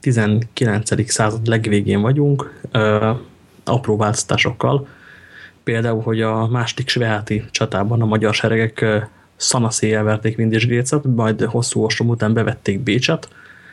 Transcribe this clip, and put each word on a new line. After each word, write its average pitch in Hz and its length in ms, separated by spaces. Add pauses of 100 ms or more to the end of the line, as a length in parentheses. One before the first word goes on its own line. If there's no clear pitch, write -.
tizenkilencedik 110 1120
század 110 360
legvégén 104 540
vagyunk, 139 600 (100)
ö, 107 400 (540)
apró 113 320
változtasokkal. 123 880 (760)
Például, 113 400
hogy 113 200
a 110 240
második 120 420
svájci 107 640
csatában 110 520
a 110 40
magyar 107 280
seregek, 113 460
ö, 110 180 (380)
szanaszéjjel 113 680
verték 107 320
Vindisgrécet, 120 680
majd 113 380
hosszú 113 420
ostrom 107 240
után 113 240
bevették 104 480
Bécset. 131 480 (440)